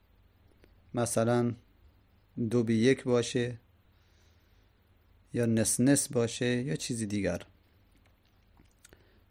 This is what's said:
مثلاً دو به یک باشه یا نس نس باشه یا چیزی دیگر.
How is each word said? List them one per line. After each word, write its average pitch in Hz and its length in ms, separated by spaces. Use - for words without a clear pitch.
مثلاً 120 600
دو 120 120
به 113 120
یک 127 300
باشه 120 540
یا 120 140
نس 113 340
نس 135 280
باشه 117 380
یا 123 300
چیزی 113 300
دیگر. 95 360